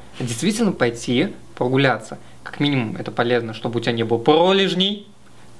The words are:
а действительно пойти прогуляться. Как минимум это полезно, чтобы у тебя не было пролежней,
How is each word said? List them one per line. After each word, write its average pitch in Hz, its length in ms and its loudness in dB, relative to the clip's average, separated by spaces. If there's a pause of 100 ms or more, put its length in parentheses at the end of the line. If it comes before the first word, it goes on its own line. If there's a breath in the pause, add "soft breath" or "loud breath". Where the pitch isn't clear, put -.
(180)
а - 40 -6
действительно 170 500 0
пойти 127 560 0 (280)
прогуляться. 131 600 0 (260 loud breath)
Как - 160 -14
минимум 135 380 0
это - 140 -8
полезно, 117 420 0
чтобы 117 260 -4
у 117 40 -6
тебя 120 100 0
не 113 100 0
было 113 160 2
пролежней, 185 880 4 (540 loud breath)